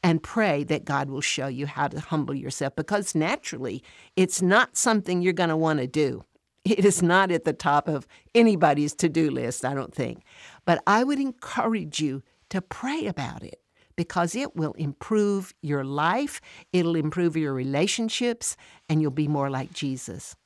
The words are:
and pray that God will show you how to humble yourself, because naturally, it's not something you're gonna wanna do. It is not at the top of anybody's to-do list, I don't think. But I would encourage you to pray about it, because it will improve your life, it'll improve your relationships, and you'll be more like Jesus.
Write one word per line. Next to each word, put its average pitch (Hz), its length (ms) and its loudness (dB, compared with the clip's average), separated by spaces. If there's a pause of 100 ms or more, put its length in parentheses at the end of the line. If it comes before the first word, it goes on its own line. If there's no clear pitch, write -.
and 165 200 2
pray 170 420 0
that 151 200 -2
God 139 240 -2
will 135 120 -6
show 139 260 -2
you 135 200 -6
how 143 200 -2
to 143 120 -6
humble 143 360 -2
yourself, 135 400 -4
because 190 380 -2
naturally, 143 720 -4 (320)
it's 185 260 2
not 202 360 4
something 190 440 2
you're 180 120 2
gonna 165 240 2
wanna 156 300 2
do. 135 380 -2 (380)
It 196 220 4
is 190 180 6
not 180 280 4
at 165 120 0
the 156 100 0
top 147 340 0
of 147 200 -4 (260)
anybody's 156 640 4
to-do 160 340 2
list, 123 360 -6
I 131 80 -2
don't 139 200 -8
think. 120 300 -6 (420)
But 170 220 2
I 214 160 4
would 277 160 0
encourage 226 800 -4
you 139 240 -4 (260)
to 190 120 -4
pray 285 440 -6
about - 380 -8
it, - 180 -18 (340)
because 170 400 -2
it 269 200 -6
will 160 180 -2
improve 196 880 -2
your 143 220 -2
life, 165 560 -2 (320)
it'll 170 240 2
improve 160 400 0
your 151 180 0
relationships, 208 1040 -2 (320)
and 156 120 2
you'll 151 100 2
be 147 160 0
more 139 220 0
like 135 240 -6
Jesus. 127 640 -8 (100)